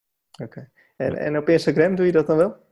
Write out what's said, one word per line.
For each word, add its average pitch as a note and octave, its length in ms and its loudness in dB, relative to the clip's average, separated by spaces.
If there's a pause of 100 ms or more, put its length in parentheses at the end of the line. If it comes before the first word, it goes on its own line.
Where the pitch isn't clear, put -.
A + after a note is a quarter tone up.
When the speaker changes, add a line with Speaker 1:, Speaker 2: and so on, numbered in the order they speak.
(440)
Speaker 1:
Oké. B2+ 280 -18 (240)
En, C3+ 160 -4
Speaker 2:
Ja. - 60 -8
Speaker 1:
en D3+ 200 -4
op D3+ 120 -2
Instagram D#3+ 460 2
doe F3+ 100 0
je F3+ 60 2
dat D#3 160 2
dan D#3+ 100 0
wel? F#3+ 180 0 (160)